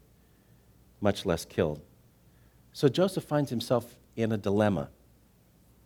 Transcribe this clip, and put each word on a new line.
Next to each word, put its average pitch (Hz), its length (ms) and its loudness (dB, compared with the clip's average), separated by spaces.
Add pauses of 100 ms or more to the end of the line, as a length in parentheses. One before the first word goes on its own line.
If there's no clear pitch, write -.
(1000)
much 101 240 0
less 85 200 0
killed. 76 360 -2 (920)
So - 140 2
Joseph 180 360 0
finds 147 260 -2
himself 117 460 -2 (200)
in 113 160 0
a 110 60 0
dilemma. 101 520 0 (960)